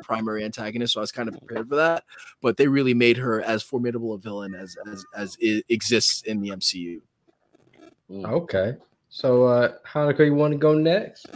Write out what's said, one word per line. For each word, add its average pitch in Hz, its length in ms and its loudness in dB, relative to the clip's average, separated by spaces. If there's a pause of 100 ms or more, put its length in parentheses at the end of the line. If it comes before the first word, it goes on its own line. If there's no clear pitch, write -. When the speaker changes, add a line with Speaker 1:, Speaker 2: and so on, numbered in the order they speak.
Speaker 1:
primary 110 440 -4
antagonist, 113 480 -4
so 107 80 -4
I - 20 -4
was 104 80 -8
kind 120 160 -6
of 107 100 -10
prepared 113 300 -10
for 139 80 -2
that. 165 300 2 (360)
But 117 140 2
they 143 140 4
really 135 240 4
made 120 240 6
her 120 240 -2
as 110 220 -2
formidable 120 500 -4
a 101 40 -10
villain 101 380 -10
as, 92 220 -14 (120)
as, 98 240 -14
as 104 280 -10
it 110 260 0
exists - 540 0
in 107 180 -6
the 101 120 -6
M 95 100 -10
C - 180 -4
U. 87 220 -10 (1080)
Speaker 2:
Okay. 104 680 -2 (320)
So, 127 340 2
uh, 123 300 4 (120)
Hanukkah, 147 400 2
you 143 100 4
wanna 151 200 2
go 151 180 4
next? 165 640 0